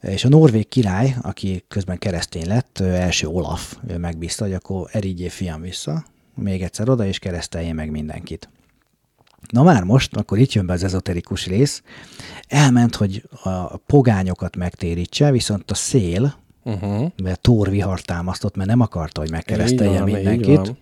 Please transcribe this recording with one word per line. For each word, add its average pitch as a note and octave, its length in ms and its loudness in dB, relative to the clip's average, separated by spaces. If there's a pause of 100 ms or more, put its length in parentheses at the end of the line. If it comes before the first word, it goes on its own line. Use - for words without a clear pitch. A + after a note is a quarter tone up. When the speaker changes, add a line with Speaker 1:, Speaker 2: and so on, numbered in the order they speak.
Speaker 1:
És F#2+ 240 -4
a B2+ 40 6
norvég C#3 380 6
király, A#2+ 540 0
aki F#2+ 460 -6
közben F#2 300 -6
keresztény E2+ 500 -6
lett, A2 340 -2
ö, - 60 2
első F2+ 400 0
Olaf, E2+ 480 -4 (120)
ő F2 100 -6
megbízta, E2+ 460 -6
hogy G2 100 -2
akkor F#2 380 -6
erigyél F#2 380 -4
fiam E2 320 -8
vissza, D3 440 -8 (300)
még F#2+ 260 -4
egyszer G#2 280 -4
oda, A#2+ 160 2
és G2 140 -4
kereszteljél E2+ 540 -6
meg D#2 180 -6
mindenkit. D#2 580 -10 (1000)
Na A#2+ 120 4
már D3+ 200 6
most, A#2 320 2
akkor G#2 220 -2
itt C3 140 4
jön G2 140 2
be F2+ 80 -2
az F2+ 100 -2
ezoterikus F#2 640 -4
rész. B2 340 0 (680)
Elment, B2 480 4
hogy G2+ 280 -2 (200)
a F#2 340 -6
pogányokat F#2+ 760 2
megtérítse, F2+ 760 -2
viszont G#2+ 400 -2
a G#2 40 -2
szél, G#2+ 600 0 (280)
Speaker 2:
Mhm. G#2 400 -4 (200)
Speaker 1:
mert F#2 180 -4
Thor G#2+ 280 4
vihar F#2+ 320 -2
támasztott, F#2 540 -6
mert F#2+ 140 -4
nem A#2+ 100 4
akarta, E2+ 420 -2
hogy D#2 100 -4
megkeresztelje G#2+ 640 0
Speaker 2:
Így F#2+ 60 2
van, G2 80 0
így G2 80 0
Speaker 1:
mindenkit A2 400 4
Speaker 2:
van. G#2 260 0